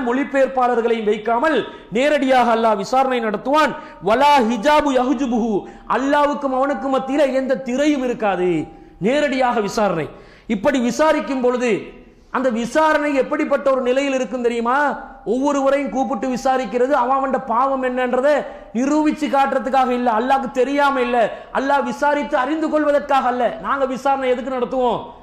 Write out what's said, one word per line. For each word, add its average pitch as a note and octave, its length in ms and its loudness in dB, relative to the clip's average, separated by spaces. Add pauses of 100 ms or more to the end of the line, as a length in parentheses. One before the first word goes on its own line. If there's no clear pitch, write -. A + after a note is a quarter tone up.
மொழிபெயர்ப்பாளர்களையும் B3 1000 0
வைக்காமல் A#3 520 0 (360)
நேரடியாக B3+ 640 2
அல்லாஹ் A3+ 220 2
விசாரணை B3+ 440 0
நடத்துவான். A#3 520 0 (320)
"வலா C4 300 4 (160)
ஹிஜாபு D4 420 2
யஹ்ஜுபுஹு," A#3+ 720 0 (240)
அல்லாஹ்வுக்கும் C#4 680 0
அவனுக்கும் C4+ 360 -2
மத்தியில C4+ 380 0
எந்த C4 220 0
திரையும் C4 500 0
இருக்காது. F3+ 600 0 (340)
நேரடியாக B3+ 640 0
விசாரணை. F#3+ 460 -2 (400)
இப்படி B3 340 0
விசாரிக்கும் C#4 600 0
பொழுது B3 320 0 (580)
அந்த C4 200 -2
விசாரணை D4 640 0
எப்படிப்பட்ட C#4 560 0
ஒரு C4 100 2
நிலையில் C4 340 0
இருக்கும் B3 280 -4
தெரியுமா? A#3 360 0 (460)
ஒவ்வொருவரையும் C4+ 680 0
கூப்பிட்டு C4 380 -2
விசாரிக்கிறது B3+ 640 0
அவன் C4+ 280 2
அவன்ட C4+ 280 -2
பாவம் C4 360 0
என்னன்றதை B3+ 520 0 (380)
நிரூபிச்சு D4+ 560 0
காட்டுறதுக்காக C4 600 0
இல்ல, B3 240 -2
அல்லாஹ்க்கு B3 380 0
தெரியாம C4+ 500 0
இல்ல, A#3+ 180 0 (360)
அல்லாஹ் C4+ 280 0
விசாரித்து D4 540 -2
அறிந்து D4+ 320 -2
கொள்வதற்காக C#4+ 600 2
அல்ல. A#3+ 340 -2
நாங்க C4 240 -2
விசாரணை C4 440 0
எதுக்கு B3+ 280 -4
நடத்துவோம்? B3 420 -2 (220)